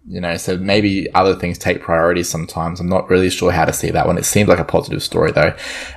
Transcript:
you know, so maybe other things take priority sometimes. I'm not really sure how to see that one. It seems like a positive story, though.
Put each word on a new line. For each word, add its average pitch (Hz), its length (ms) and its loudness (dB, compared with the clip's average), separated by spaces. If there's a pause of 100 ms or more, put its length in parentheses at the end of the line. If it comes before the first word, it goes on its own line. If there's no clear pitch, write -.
you 90 140 -10
know, 85 160 -4
so 92 200 -4
maybe 98 580 0
other 95 200 4
things 90 240 -4
take 90 240 -2
priority 87 400 2
sometimes. 82 560 -6
I'm 87 100 -4
not 92 220 0
really 90 200 4
sure 90 200 0
how 82 140 2
to 78 80 2
see 82 180 -4
that 76 160 0
one. 87 120 0
It - 60 -4
seems 104 240 2
like 87 120 6
a 78 40 -2
positive - 380 -2
story, - 300 0
though. 147 240 2 (400)